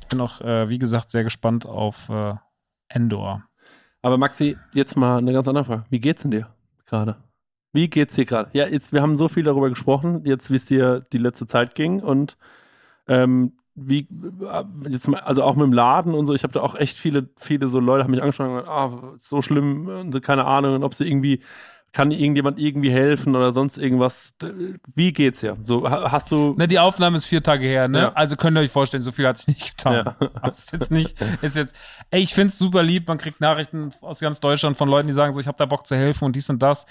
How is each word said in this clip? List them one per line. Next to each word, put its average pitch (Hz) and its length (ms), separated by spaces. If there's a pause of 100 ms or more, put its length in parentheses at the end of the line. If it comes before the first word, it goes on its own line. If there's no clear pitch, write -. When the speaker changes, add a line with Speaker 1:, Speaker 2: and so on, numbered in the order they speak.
Speaker 1:
Ich - 60
bin 127 120
auch, 120 200
äh, 113 300
wie 123 80
gesagt, 117 320
sehr 117 140
gespannt 113 420
auf, 107 420
äh, 107 260 (540)
Endor. 101 540 (600)
Speaker 2:
Aber 127 140
Maxi, 143 400 (160)
jetzt 135 240
mal 123 220
eine 123 140
ganz 131 160
andere 139 180
Frage. 110 240
Wie 127 100
geht's 147 220
denn 147 80
dir 110 180 (380)
gerade? 110 300 (560)
Wie 160 180
geht's 147 240
dir 131 100
gerade? 110 300
Ja, 143 120
jetzt, 147 260
wir 147 100
haben 151 160
so 160 100
viel 160 160
darüber 139 240
gesprochen, 143 560
jetzt 135 260
wie 131 60
es - 100
dir 127 340 (120)
die 127 60
letzte 120 280
Zeit 123 280
ging 175 280
und, 143 340 (680)
ähm, 127 460 (220)
wie, 139 340 (340)
äh, - 220 (240)
jetzt 127 200
mal, 139 120
also 135 240
auch 135 100
mit 147 120
dem 131 60
Laden 147 420
und 151 120
so, 143 80
ich - 80
hab 135 100
da - 80
auch 139 140
echt - 240
viele, 143 380
viele 139 320
so 127 120
Leute 127 240
haben 131 60
mich 127 120
angeschaut 139 260
und 127 80
gesagt, 131 120
„Ah, 131 460
ist - 140
so 143 140
schlimm“, 143 440
und 185 360
keine 135 220
Ahnung, 139 300
und 135 100
ob 139 100
sie - 120
irgendwie, 139 360 (500)
kann 143 200
irgendjemand 143 480
irgendwie 143 320
helfen 139 420
oder 127 160
sonst 135 280
irgendwas. 127 600
D-, 185 380 (180)
wie 170 180
geht's 139 280
dir? 107 240
So, 123 260
ha-, 127 220
hast - 180
du 147 260
Speaker 1:
Ne, 170 120
die 180 100
Aufnahme 175 380
ist 147 80
vier 160 180
Tage 139 240
her, 131 220
ne? 139 120
Speaker 2:
Ja. 120 120
Speaker 1:
Also 147 240
könnt 160 200
ihr 160 40
euch 143 100
vorstellen, 135 320
so 123 100
viel 135 140
hat 127 120
sich - 100
nicht - 280
getan. 127 180 (120)
Speaker 2:
Ja. 120 100 (120)
Speaker 1:
<laughs> - 20 (100)
Aber 127 120
ist - 200
jetzt 165 200
nicht, 160 240 (260)
ist 147 140
jetzt, 147 180 (360)
ey, 185 100
ich 190 140
find's 196 240
super 185 260
lieb, 170 240
man 160 100
kriegt - 220
Nachrichten 151 500 (120)
aus 156 180
ganz 151 200
Deutschland 143 360
von 143 120
Leuten, 147 200
die 143 40
sagen 143 200
so, 139 80
„Ich 135 80
hab 143 80
da 143 100
Bock 139 200
zu 135 100
helfen“ 143 300
und 131 100
dies 139 140
und 123 120
das. 143 280